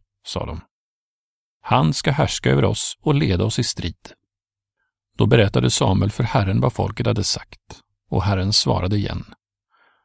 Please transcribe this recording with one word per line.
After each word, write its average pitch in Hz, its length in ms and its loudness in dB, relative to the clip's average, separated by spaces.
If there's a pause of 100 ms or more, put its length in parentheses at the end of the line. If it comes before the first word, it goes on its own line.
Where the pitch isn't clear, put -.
(260)
sa - 200 -8
de. 78 140 -8 (1000)
"Han 156 320 2
ska - 160 -2
härska - 400 0
över 139 140 4
oss - 360 -2
och 151 140 0
leda 95 300 2
oss 110 140 -2
i 117 60 2
strid." - 480 -8 (1040)
Då 104 100 2
berättade 120 440 4
Samuel 98 400 2
för - 140 -4
Herren 107 360 0
vad 127 120 2
folket - 340 -4
hade 117 180 0
sagt, - 580 -10 (280)
och 120 120 0
Herren 98 300 0
svarade 98 440 0
igen: - 280 -4 (800)